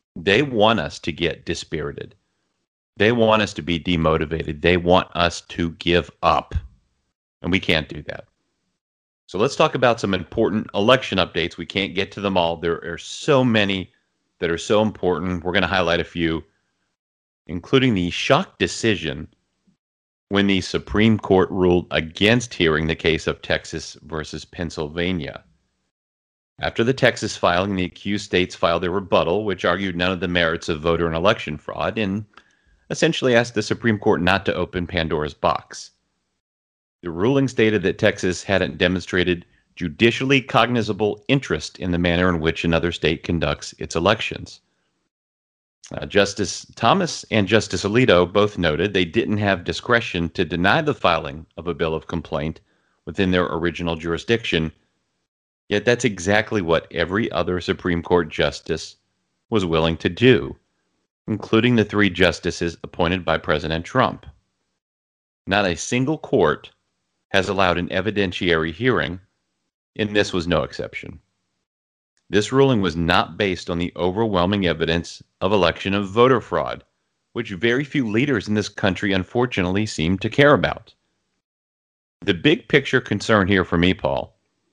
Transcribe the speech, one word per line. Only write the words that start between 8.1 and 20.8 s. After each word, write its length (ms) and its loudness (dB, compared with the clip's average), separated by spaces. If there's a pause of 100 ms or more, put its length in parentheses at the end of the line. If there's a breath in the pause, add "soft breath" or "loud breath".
So 100 -12
let's 200 0
talk 180 2
about 240 2
some 160 0
important 600 -2
election 440 4
updates. 380 -2
We 100 -10
can't 300 -4
get 160 -4
to 80 -12
them 160 -2
all. 200 0
There 280 -4
are 140 -10
so 440 0
many 480 0 (480)
that 100 -2
are 100 -2
so 220 2
important. 640 -2
We're 120 -6
gonna 120 2
highlight 320 0
a 60 -2
few, 400 -4 (1040)
including 460 0
the 160 0
shock 480 0
decision 680 -2 (1000)
when 180 2
the 140 2
Supreme 580 0